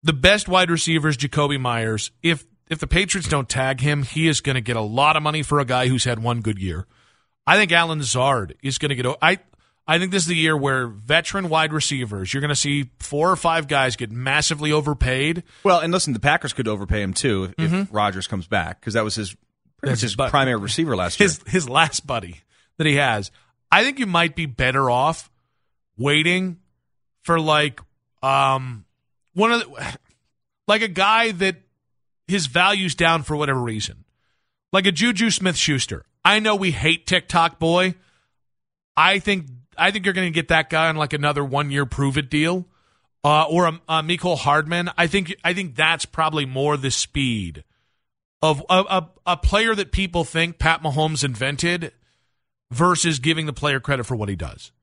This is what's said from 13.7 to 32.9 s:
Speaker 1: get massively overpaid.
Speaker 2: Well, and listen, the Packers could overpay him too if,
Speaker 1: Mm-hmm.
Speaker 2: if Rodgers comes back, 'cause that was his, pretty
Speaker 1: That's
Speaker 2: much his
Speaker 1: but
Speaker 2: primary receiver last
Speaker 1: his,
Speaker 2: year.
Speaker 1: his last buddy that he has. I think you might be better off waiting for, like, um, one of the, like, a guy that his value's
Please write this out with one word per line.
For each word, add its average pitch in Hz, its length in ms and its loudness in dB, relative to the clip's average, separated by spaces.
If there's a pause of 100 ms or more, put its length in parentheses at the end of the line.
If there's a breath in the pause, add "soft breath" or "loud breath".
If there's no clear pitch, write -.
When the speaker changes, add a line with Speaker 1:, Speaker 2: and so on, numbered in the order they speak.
Speaker 1:
get 110 160 -8
massively 147 600 -2
overpaid. 147 720 0 (220 soft breath)
Speaker 2:
Well, 180 160 6
and 165 120 0
listen, 170 220 0
the 110 60 -4
Packers 147 340 0
could 123 140 -4
overpay 104 340 -2
him 95 140 -4
too 98 300 0
if, 92 100 -10
Speaker 1:
Mm-hmm. 165 220 0
Speaker 2:
if 196 140 -2
Rodgers 101 360 -2
comes 92 200 -6
back, 85 320 -4
'cause 107 140 -8
that 113 100 2
was 107 120 -4
his, 104 160 -6 (480)
pretty 135 120 -2
Speaker 1:
That's 117 100 0
Speaker 2:
much - 0 -
his 113 140 -2
Speaker 1:
but 131 140 0
Speaker 2:
primary 135 280 2
receiver 123 380 -2
last 90 220 -2
Speaker 1:
his, 180 220 2
Speaker 2:
year. - 120 -12
Speaker 1:
his 165 160 0
last 151 380 2
buddy 107 360 -6 (360)
that 160 80 0
he 143 120 4
has. 113 340 0 (400 soft breath)
I 202 120 6
think 277 140 -2
you 254 80 0
might 170 300 0
be 165 100 -4
better 131 440 0
off 135 420 0 (680)
waiting 165 600 0 (640)
for, 170 160 2
like, 151 420 0 (400)
um, 135 640 0 (480)
one 220 180 2
of 233 100 0
the, - 360 -10 (680)
like, 214 160 2
a 220 40 -2
guy 214 440 2
that 190 240 -2 (720)
his 180 180 0
value's 180 500 2